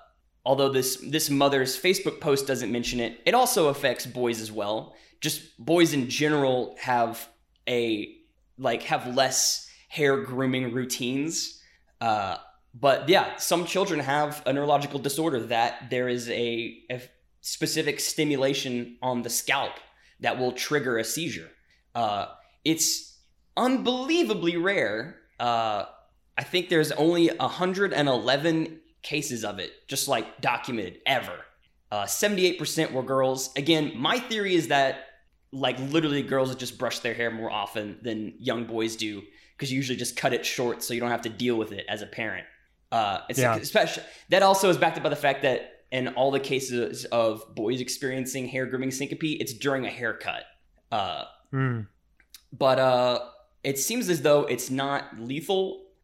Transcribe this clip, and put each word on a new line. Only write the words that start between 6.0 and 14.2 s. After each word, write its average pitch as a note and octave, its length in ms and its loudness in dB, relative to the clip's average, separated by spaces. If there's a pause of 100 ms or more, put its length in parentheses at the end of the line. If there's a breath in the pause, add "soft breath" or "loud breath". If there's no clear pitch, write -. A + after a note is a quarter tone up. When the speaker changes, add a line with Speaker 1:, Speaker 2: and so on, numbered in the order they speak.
Speaker 1:
general C3+ 720 2
have A#2+ 460 0 (400)
a, A#2 480 0 (440)
like, A#2+ 240 0
have B2+ 320 -2
less - 520 0 (220 loud breath)
hair C#3 320 2
grooming C3 500 -2
routines. C3 880 -4 (400 soft breath)
Uh, G#2 380 0 (380)
but C3+ 340 4
yeah, F#3 280 4
some F3 280 2
children F3 360 0
have C#3+ 440 0